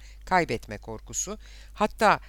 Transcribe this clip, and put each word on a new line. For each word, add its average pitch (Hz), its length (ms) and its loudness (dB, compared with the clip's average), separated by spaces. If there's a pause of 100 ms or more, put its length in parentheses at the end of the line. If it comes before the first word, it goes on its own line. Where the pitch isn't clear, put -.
(260)
kaybetme 135 520 2
korkusu, 120 600 -8 (360)
hatta 208 560 4